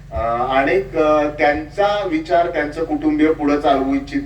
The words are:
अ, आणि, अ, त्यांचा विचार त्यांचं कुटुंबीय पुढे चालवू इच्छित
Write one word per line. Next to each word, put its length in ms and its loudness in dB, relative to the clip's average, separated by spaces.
अ, 80 -4
आणि, 240 2
अ, 300 2
त्यांचा 680 0
विचार 400 0
त्यांचं 380 -4
कुटुंबीय 480 0
पुढे 280 0
चालवू 340 2
इच्छित 320 -4